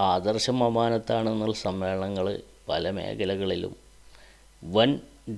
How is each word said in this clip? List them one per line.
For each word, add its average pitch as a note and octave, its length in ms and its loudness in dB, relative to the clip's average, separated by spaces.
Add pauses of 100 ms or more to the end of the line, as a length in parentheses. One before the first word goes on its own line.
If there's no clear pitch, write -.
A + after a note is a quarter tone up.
(120)
ആദർശം G#2+ 560 0
അമാനത്താണെന്നുള്ള A2+ 960 0
സമ്മേളനങ്ങൾ F#2+ 640 -2 (420)
പല D#2 140 -2 (140)
മേഖലകളിലും F#2+ 760 -2 (1000)
വൻ A#2+ 160 6 (460)